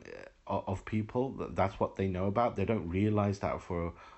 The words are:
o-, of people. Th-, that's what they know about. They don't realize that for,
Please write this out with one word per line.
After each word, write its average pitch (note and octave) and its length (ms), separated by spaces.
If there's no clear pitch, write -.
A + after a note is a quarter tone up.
o-, G2 200
of G2 200
people. A#2 500
Th-, - 160
that's F#2+ 260
what - 180
they G2 120
know F#2 180
about. A2+ 300
They G2 80
don't F#2 240
realize G2+ 520
that C#2+ 200
for, E2+ 320